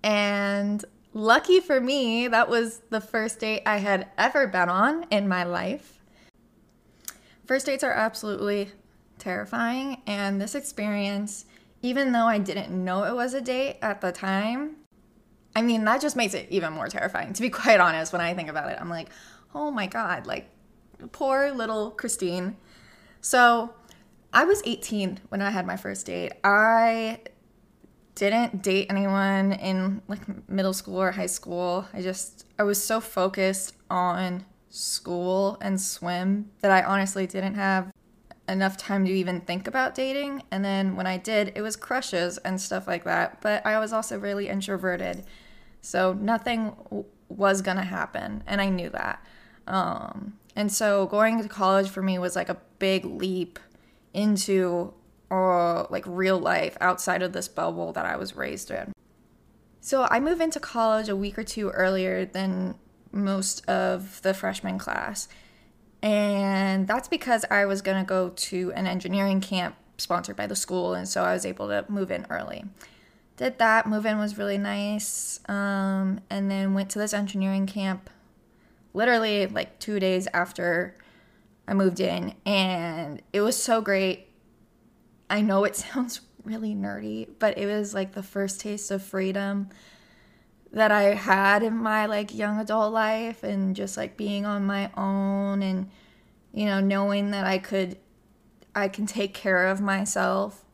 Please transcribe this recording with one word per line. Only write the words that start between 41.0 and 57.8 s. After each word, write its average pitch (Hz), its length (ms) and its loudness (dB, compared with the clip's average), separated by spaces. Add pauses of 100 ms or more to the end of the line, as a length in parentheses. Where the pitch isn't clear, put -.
I 185 100 -2
did, 208 380 0
it 214 60 -4
was 214 140 -4
crushes 180 640 -2
and 185 220 -2
stuff 190 260 -4
like 175 180 -4
that. 170 360 -2
But 208 240 0
I 214 140 2
was 220 140 -2
also 220 260 -2
really 202 280 -4
introverted. 185 760 -2 (600)
So 185 300 2
nothing 220 640 -2 (100)
w-, 202 200 -8 (220)
was 196 340 2
gonna 190 220 -2
happen, - 640 -6
and 202 140 0
I 196 80 2
knew 180 200 -2
that. - 340 -6 (440)
Um, 190 720 -4 (160)
and 208 160 0
so 202 360 2
going 220 360 4
to 208 60 -6
college 190 400 4
for 196 120 -6
me 190 160 2
was, 180 200 -2
like, 175 100 -2
a 180 100 -4 (220)
big 190 240 2
leap 180 560 -4 (540)
into, 190 800 2 (360)
uh, 180 600 4
like, - 180 -4
real 185 320 2
life 165 400 0
outside 180 420 2
of 180 120 -2
this 180 160 -6
bubble 165 440 -4